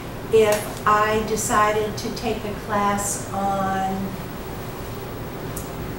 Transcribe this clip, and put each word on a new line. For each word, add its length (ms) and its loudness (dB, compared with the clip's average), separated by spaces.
if 540 4
I 420 4
decided 680 2
to 160 -4
take 300 -2
a 100 -4
class 680 0
on 720 0